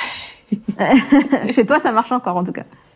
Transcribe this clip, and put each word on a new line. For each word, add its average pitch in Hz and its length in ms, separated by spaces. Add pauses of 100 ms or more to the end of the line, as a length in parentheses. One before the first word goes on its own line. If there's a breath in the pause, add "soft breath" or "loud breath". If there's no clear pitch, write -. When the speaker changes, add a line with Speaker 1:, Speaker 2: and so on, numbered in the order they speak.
(500 loud breath)
Speaker 1:
<laughs> 214 1000
Speaker 2:
Chez 233 160
toi, 294 140
ça 269 140
marche 226 200
encore 202 240
en 180 80
tout 175 80
cas ? - 120 (320 soft breath)